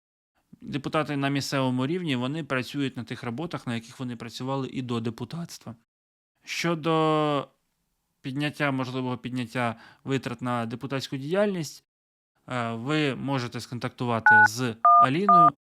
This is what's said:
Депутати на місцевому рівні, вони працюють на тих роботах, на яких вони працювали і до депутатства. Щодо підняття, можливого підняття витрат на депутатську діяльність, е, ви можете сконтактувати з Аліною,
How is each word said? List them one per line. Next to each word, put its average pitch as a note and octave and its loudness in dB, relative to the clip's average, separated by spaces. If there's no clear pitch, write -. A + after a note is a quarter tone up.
Депутати C#3 -4
на C#3 0
місцевому C3+ 0
рівні, E3+ -2
вони C3+ -2
працюють C3+ -4
на A#2+ -6
тих B2 -10
роботах, C3 -6
на A#2+ -2
яких A2+ -10
вони B2 -6
працювали B2+ -6
і - -6
до A#2+ -2
депутатства. A#2+ -8
Щодо D#3 2
підняття, C#3+ -2
можливого B2+ -2
підняття A#2+ -2
витрат B2+ -4
на B2 -2
депутатську B2+ -6
діяльність, F3 -2
е, A#2 -4
ви C3+ 0
можете B2+ -2
сконтактувати A#2 4
з A#2 -2
Аліною, G3+ 6